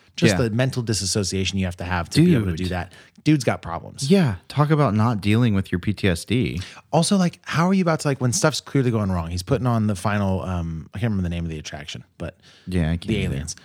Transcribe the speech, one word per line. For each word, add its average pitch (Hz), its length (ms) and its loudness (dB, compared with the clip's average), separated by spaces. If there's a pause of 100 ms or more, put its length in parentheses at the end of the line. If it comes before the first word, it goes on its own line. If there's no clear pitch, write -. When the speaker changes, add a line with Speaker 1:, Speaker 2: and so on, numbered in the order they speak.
(160)
Speaker 1:
Just 101 200 4
Speaker 2:
Yeah. 92 80 0
Speaker 1:
the 113 60 0
mental 123 320 0
dissociation 98 760 -2
you 95 80 0
have 87 100 -6
to 85 80 -10
have 87 260 -2
to 147 140 6
be 180 100 6
able 117 120 2
to 90 60 -2
do 82 120 -4
Speaker 2:
Dude. 90 60 -2
Speaker 1:
that. 87 220 -6 (320)
Dude's 151 200 4
got 104 180 -2
problems. 87 480 -4
Speaker 2:
Yeah. 165 260 4 (120)
Talk 147 220 2
about 147 240 4
not 110 260 2
dealing 107 340 2
with 95 160 -2
your 90 80 0
P 104 140 -2
T 101 160 0
S 85 160 0
D. 92 360 -2 (320)
Speaker 1:
Also, 165 240 2
like, 180 280 0
how 165 240 0
are 196 60 2
you 190 80 4
about 165 180 0
to, - 80 -2
like, 135 120 0
when 123 120 2
stuff's 151 280 2
clearly 127 300 0
going 104 220 0
wrong, 82 180 -2
he's 90 140 -4
putting 127 220 0
on 113 200 2
the 104 100 0
final, 101 460 0
um, 82 520 -6
I - 40 -12
can't 113 140 -2
remember 92 160 0
the 87 60 -4
name 85 100 -4
of 82 60 -6
the 80 80 -8
attraction, 76 440 -14 (160)
but - 200 -10 (280)
Speaker 2:
Yeah, 90 240 0
I 82 60 0
can't 85 100 -6
Speaker 1:
the 110 100 -2
Speaker 2:
either. 95 180 -2
Speaker 1:
aliens. 71 200 -6 (100)